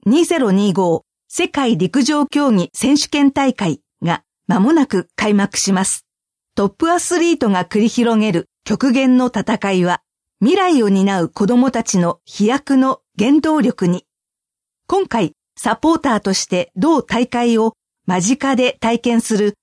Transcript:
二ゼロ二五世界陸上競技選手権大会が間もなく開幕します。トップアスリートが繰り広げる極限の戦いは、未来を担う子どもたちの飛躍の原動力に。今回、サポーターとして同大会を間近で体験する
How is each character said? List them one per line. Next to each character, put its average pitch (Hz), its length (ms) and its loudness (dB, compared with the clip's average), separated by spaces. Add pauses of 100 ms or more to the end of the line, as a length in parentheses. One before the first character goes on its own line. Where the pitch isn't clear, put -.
二 285 220 2
ゼ 330 140 0
ロ 226 100 2
二 196 240 2
五 175 300 0 (240)
世 359 200 -4
界 247 300 0
陸 185 240 0
上 294 240 0
競 285 260 0
技 180 220 0
選 285 220 0
手 - 100 -2
権 285 240 2
大 269 240 0
会 165 260 -4 (220)
が 170 200 -2 (240)
間 180 140 0
も 233 120 2
な 311 140 2
く 180 300 -4
開 208 180 0
幕 202 220 0
し - 160 -2
ま 190 120 0
す。 - 200 -6 (520)
ト 202 100 0
ッ 196 40 -2
プ 320 200 -2
ア 349 100 0
ス 349 180 -2
リ 339 160 2
ー 277 40 -4
ト 240 100 -2
が 180 160 0
繰 214 180 -2
り 233 60 2
広 233 300 0
げ 214 140 0
る 170 180 -4 (140)
極 254 280 -2
限 254 240 2
の 254 120 2
戦 214 440 -4
い 180 120 2
は、 175 180 -2 (380)
未 277 160 2
来 359 260 2
を 208 60 2
担 196 340 0
う 160 80 -2
子 - 160 -2
ど 247 100 2
も 254 140 2
た 233 140 -4
ち - 140 -2
の 170 280 -2
飛 - 200 -2
躍 269 300 0
の 262 240 0 (180)
原 277 220 2
動 311 200 0
力 202 260 0
に。 180 180 -2 (840)
今 381 180 -2
回、 190 260 -2 (240)
サ 226 200 -4
ポ 320 180 2
ー 320 40 -2
タ 269 180 -2
ー 202 40 -4
と 190 140 -4
し - 120 -6
て 180 300 -4
同 277 260 0
大 240 260 -2
会 240 280 0
を 220 180 0 (320)
間 185 140 -2
近 254 360 -2
で 247 240 0
体 233 180 0
験 233 220 0
す 220 180 -2
る 208 240 0